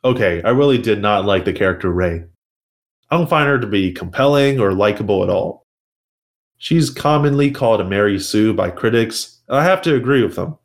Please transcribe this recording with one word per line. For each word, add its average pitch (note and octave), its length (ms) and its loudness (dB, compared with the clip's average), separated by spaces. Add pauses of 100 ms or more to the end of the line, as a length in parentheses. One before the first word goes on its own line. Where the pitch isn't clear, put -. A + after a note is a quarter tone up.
Okay, G2+ 380 0
I A2 60 0
really C3+ 280 2
did A2+ 240 -2
not G2+ 240 0
like G2 180 0
the F#2+ 100 -2
character F#2 380 -2
Rey. F2 320 -2 (840)
I E3 80 0
don't E3+ 120 -2
find D3+ 200 2
her C#3 100 2
to A#2+ 60 -4
be G2 260 0
compelling C#3 680 0
or G2 140 2
likable G2+ 500 0
at F#2 60 -2
all. - 360 -4 (920)
She's D#3 340 0
commonly C#3+ 580 0
called A2+ 320 0
a F#2 40 -2
Mary G2 340 0
Sue G#2+ 340 0
by F#2+ 160 -2
critics, A2+ 800 -2
and C3+ 100 -2
I D3 60 2
have F#3 180 2
to D#3 140 0
agree B2 280 2
with D#2+ 120 -2
them. F2+ 300 -8